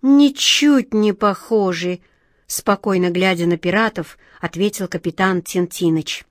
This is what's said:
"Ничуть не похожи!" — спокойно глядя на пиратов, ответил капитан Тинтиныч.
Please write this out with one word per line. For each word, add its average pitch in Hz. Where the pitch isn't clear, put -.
"Ничуть 277
не 214
похожи!" — 185
спокойно 190
глядя 180
на 170
пиратов, 175
ответил 185
капитан 180
Тинтиныч. 175